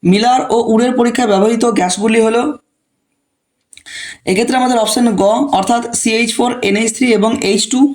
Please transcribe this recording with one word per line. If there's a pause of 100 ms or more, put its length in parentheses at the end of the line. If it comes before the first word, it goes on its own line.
(100)
মিলার (140)
ও (160)
উডের
পরীক্ষায়
ব্যবহৃত (140)
গ্যাসগুলি
হলো, (1900)
এক্ষেত্রে
আমাদের
অপশন (140)
গ (360)
অর্থাৎ (180)
সিএইচ
ফোর, (180)
এনএইচ
থ্রি (120)
এবং (200)
এইচ (100)
টু। (140)